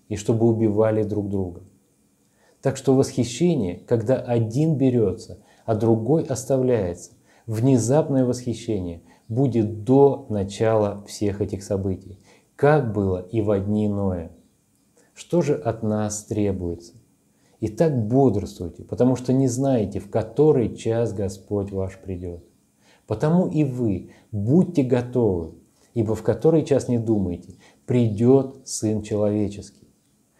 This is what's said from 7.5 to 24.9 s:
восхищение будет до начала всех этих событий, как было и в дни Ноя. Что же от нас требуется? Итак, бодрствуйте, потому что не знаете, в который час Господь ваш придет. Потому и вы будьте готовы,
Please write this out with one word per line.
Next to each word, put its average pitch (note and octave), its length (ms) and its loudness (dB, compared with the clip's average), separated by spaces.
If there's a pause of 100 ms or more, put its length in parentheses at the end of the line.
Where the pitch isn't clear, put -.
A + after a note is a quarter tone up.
восхищение G#2+ 760 -4 (280)
будет A2+ 540 0
до C3+ 460 4
начала G2+ 800 0
всех G2+ 340 -4
этих G2 220 -6
событий, G2 560 -4 (360)
как C#3 380 2
было F#2+ 380 -2
и A#2 100 0
в G2+ 180 2
дни G#2 280 0
Ноя. F#2+ 440 -4 (840)
Что - 280 -2
же C#3+ 140 0
от - 280 -6
нас G#2+ 420 -2
требуется? F#2 680 -4 (640)
Итак, A2+ 480 0
бодрствуйте, G2+ 760 0
потому B2 320 0
что B2+ 180 -2
не C3+ 140 2
знаете, A#2+ 520 -2
в - 120 -16
который C3 640 2
час A2+ 360 -2
Господь G2 600 -4
ваш F#2+ 280 -6
придет. F2 440 -10 (640)
Потому E3 400 2
и D#3 160 0
вы B2 480 -2 (200)
будьте C3 520 2
готовы, A#2+ 720 0 (400)